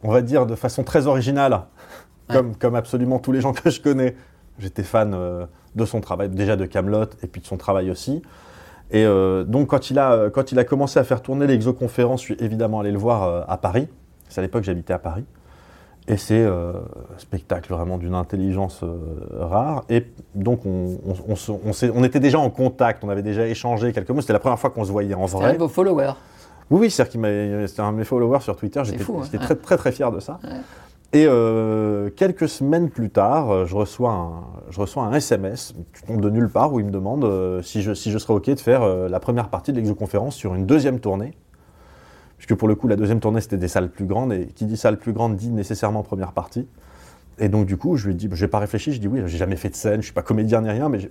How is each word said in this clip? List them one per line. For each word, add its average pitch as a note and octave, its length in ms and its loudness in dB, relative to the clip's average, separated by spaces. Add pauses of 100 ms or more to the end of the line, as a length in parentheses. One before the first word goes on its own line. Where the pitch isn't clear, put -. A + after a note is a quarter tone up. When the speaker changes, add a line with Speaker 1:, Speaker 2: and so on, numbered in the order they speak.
Speaker 1:
on G#2+ 80 0
va B2 100 6
dire B2 240 2
de A2+ 100 -2
façon - 280 -4
très D3 220 2
originale, C3 560 2 (680)
Speaker 2:
Ouais. B2+ 80 2
Speaker 1:
comme, A#2+ 180 2
comme A#2+ 200 0
absolument B2 440 0
tous C3 120 -2
les C3 80 2
gens C3+ 140 2
que E3 160 0
je - 120 0
connais, C3 340 2 (420)
j'étais G2 260 -6
fan, G#2+ 300 2
euh, F2+ 320 -4 (300)
de A2+ 100 0
son G#2+ 160 -2
travail, F#2+ 280 -2
déjà G2 260 0
de F#2+ 100 0
Kaamelott G#2 580 0
et - 40 -6
puis - 140 -16
de - 40 -16
son - 120 -8
travail F#2 340 0
aussi. C#3 320 -6 (680)
Et, A2 140 6
euh, F#2+ 380 4
donc B2 240 2
quand - 240 0
il C3 80 2
a, C3+ 140 4
euh, G#2+ 160 4
quand C3 220 -2
il B2+ 80 2
a A#2+ 40 6
commencé C#3 360 0
à C3 40 6
faire B2 180 0
tourner C#3 260 -2
l'exoconférence, B2 760 2
je - 40 -14
suis G#2+ 140 -6
évidemment A2 400 0
allé G2+ 120 -2
le G2+ 60 0
voir, A2 260 2
euh, F2 240 0
à F#2 100 -2
Paris. A2+ 300 0 (400)
C'est - 120 -8
à - 20 -2
l'époque, G2 220 -2
j'habitais F2+ 300 -4
à F2+ 60 -2
Paris. E2+ 240 -6 (840)
Et A2 100 0
c'est, G#2+ 260 2
euh, F2 300 0
un - 460 -14
spectacle - 540 -6
vraiment F2+ 240 -4
d'une F2 160 -6
intelligence, F#2+ 720 -2
euh, E2+ 120 -6 (440)
rare. A2+ 500 -2
Et A#2+ 160 2 (300)
donc, A#2+ 320 0
on, F#2 360 -4
on, F#2+ 100 -4 (160)
on G#2 60 0
se, - 160 -6
on G#2 220 -4
s'est, B2 200 0
on B2 100 4
était B2+ 160 4
déjà C#3 200 6
en C3+ 120 2
contact, B2 520 0
on G#2 60 -4
avait G2+ 140 -2
déjà G#2+ 240 0
échangé A#2 440 -2
quelques G#2+ 200 -4
mots. C#3 100 0
C'était - 120 0
la G#2 60 4
première B2 200 0
fois C3+ 100 0
qu'on A2 160 -4
se F#2+ 60 -4
voyait G2+ 240 0
en F#2 100 -2
Speaker 2:
C'était F#2+ 160 -2
Speaker 1:
vrai. G#2 80 4
Speaker 2:
un C#3 40 4
de E3+ 60 -2
vos E3 80 0
followers. D#3 460 2 (560)
Speaker 1:
Oui, F3 120 6
oui, A3+ 100 4
c'est-à-dire A#2+ 200 2
qu'il A#2 100 -4
m'a, G#2 460 0
c'était G2+ 140 -6
un G#2 100 0
de G#2+ 60 -2
mes A2 60 -2
followers A#2+ 380 2
sur G2+ 140 -4
Twitter. G#2+ 300 -4
Speaker 2:
C'est G#2 60 -4
Speaker 1:
J'étais, F2+ 120 -4
Speaker 2:
fou, - 140 -4
hein. D3+ 80 -4
Speaker 1:
j'étais A2 140 -4
Speaker 2:
Ouais. B2+ 60 -6
Speaker 1:
très, D#3 100 2
très, - 220 2
très - 140 -2
fier B2+ 200 0
de G2 80 -4
ça. - 240 -12
Speaker 2:
Ouais. B3+ 60 -12 (640)
Speaker 1:
Et, D3+ 140 8
euh, A2 880 2
quelques F#3 340 2
semaines D#3 420 0
plus A2+ 180 -4
tard, A#2+ 400 4
euh, F#2 160 2
je E2+ 100 -4
reçois A2 360 0
un, F2 200 -4 (380)
je F2 100 -8
reçois G2+ 240 -2
un G#2+ 100 0
S D3 180 0
M G2 140 2
S A2 280 -8 (220)
qui - 100 -20
tombe A2+ 160 -2
de G#2 80 2
nulle A2 200 2
part C3+ 220 2
où B2+ 80 0
il G#2 60 0
me G2+ 60 -2
demande, G2+ 320 -2
euh, F#2 400 0
si - 180 -6
je, G2+ 140 -2
si G#2 160 -4
je G#2+ 80 0
serais A2+ 140 0
OK G#2 180 0
de C#3 80 0
faire, B2 240 4
euh, F#2 260 0
la F#2 100 -2
première A#2+ 300 -2
partie G2+ 220 -4
de C3 60 -2
l'exoconférence A2 580 -2
sur F#2+ 180 -6
une F#2 140 -2
deuxième C3 320 4
tournée. G#2+ 340 -4 (1040)
Puisque - 180 -2
pour A2 120 2
le G#2+ 80 4
coup, A#2 140 0
la G#2 80 4
deuxième G#2+ 240 2
tournée, A2 180 2
c'était - 180 -4
des F2 120 -2
salles F2+ 200 0
plus G2 160 -6
grandes. A2 280 -2
Et F#2 140 -4
qui - 180 -8
dit G#2+ 100 -2
salle G#2+ 220 2
plus A2+ 160 -4
grande A2+ 240 -2
dit A#2 140 -6
nécessairement G#2 520 -2
première F#2+ 300 -6
partie. - 340 -6 (720)
Et G#2+ 80 2
donc, G#2 180 2
du F#2+ 120 0
coup, E3+ 180 0
je G#2+ 120 -2
lui F#2+ 80 0
dis, G2 140 -4
je F2 120 -4
vais G2+ 80 2
pas G#2 100 0
réfléchir. G#2+ 340 -2
Je B2 60 -6
dis G#2 80 -2
oui, B2 180 -2
j'ai E2+ 120 -4
jamais F2+ 180 -2
fait - 140 -6
de - 60 -10
scène, G2+ 260 0
je - 60 -8
suis - 60 -18
pas - 80 -2
comédien A2 400 2
ni A2 80 -2
rien. B2+ 200 0
Mais A#2 100 0
je, F#2+ 120 -8